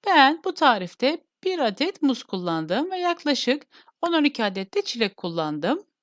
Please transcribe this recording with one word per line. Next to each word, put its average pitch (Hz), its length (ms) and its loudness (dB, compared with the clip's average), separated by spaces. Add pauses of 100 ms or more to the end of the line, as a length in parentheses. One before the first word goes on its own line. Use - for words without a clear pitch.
Ben 320 380 6
bu 370 100 -4
tarifte 254 680 0 (200)
bir 370 140 -4
adet 277 440 -2
muz 269 200 0
kullandım 180 680 -4
ve 370 80 -6
yaklaşık 294 680 -2 (360)
on 339 100 -2
on 302 120 2
iki 277 200 0
adet 190 300 -6
de 202 80 0
çilek 226 340 -2
kullandım. 165 760 -4 (120)